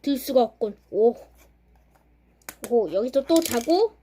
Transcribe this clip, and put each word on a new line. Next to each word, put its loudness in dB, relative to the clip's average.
들 -2
수가 0
없군. -6
오. 2
오, 0
여기서 0
또 2
자고 -2